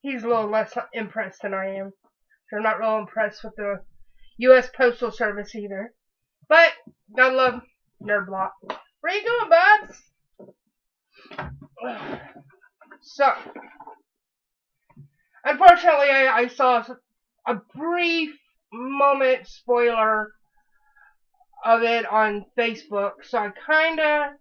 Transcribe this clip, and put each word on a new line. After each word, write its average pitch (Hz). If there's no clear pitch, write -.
He's 262
a 233
little 220
less 220
impressed 214
than 196
I 196
am. 196
I'm 214
not 214
real 220
impressed 208
with -
the 202
U 254
S 247
Postal 240
Service 208
either. 208
But, 330
gotta 262
love 247
Nerd 202
Block. 190
Where 339
you 403
going, 466
Bubs? 415
<sighs> -
So, 277
unfortunately, 311
I, 269
I 240
saw 247
a 233
brief 330
moment 269
spoiler 226
of 226
it 233
on 208
Facebook, 208
so -
I 202
kinda 302